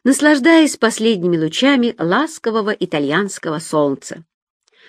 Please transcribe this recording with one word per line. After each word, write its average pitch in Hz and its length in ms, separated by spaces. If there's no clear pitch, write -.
наслаждаясь 302 720
последними 214 600
лучами 240 600
ласкового 220 760
итальянского 165 880
солнца. 147 640